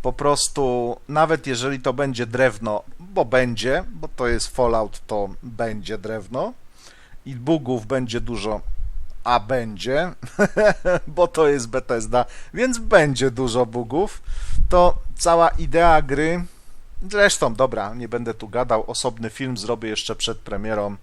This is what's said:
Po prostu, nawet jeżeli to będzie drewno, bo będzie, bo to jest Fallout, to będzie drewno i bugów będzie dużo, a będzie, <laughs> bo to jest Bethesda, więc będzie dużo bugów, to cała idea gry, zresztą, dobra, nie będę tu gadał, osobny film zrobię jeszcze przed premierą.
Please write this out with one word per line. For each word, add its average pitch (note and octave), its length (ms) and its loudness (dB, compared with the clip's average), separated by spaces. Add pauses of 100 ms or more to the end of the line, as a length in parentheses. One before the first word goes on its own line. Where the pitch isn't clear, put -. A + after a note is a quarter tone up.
Po B2+ 100 0
prostu, C3 840 0 (100)
nawet D3+ 400 2
jeżeli C3 320 -2
to C3 140 -2
będzie B2+ 320 -2
drewno, A2+ 580 0 (160)
bo - 260 -2
będzie, B2+ 640 0
bo A#2 180 -10
to B2 200 -4
jest A#2 280 -2
Fallout, A2+ 520 0
to G2+ 220 -4 (140)
będzie A2 540 -6
drewno A2 560 -8 (720)
i C3+ 100 -12
bugów B2+ 500 -2
będzie B2 360 -2
dużo, G#2+ 400 -4 (600)
a A#2+ 160 2
będzie, A#2+ 720 -2 (500)
<laughs> F3+ 460 2
bo E3+ 200 4
to D#3+ 200 4
jest C3 220 2
Bethesda, A#2+ 560 0 (280)
więc A#3 240 0
będzie D3 540 4
dużo B2 340 0
bugów, A#2+ 560 -4 (480)
to F3 280 8 (180)
cała E3+ 340 4
idea D#3+ 520 6
gry, D#3+ 440 0 (680)
zresztą, F#3+ 440 2
dobra, A2 380 0
nie A#2+ 140 -8
będę A#2 260 -4
tu A2+ 160 -12
gadał, A#2+ 420 0
osobny A2+ 380 -4
film C3 280 -6
zrobię A2 320 -4
jeszcze G#2+ 260 -6
przed A2+ 220 -4
premierą. G#2 640 -4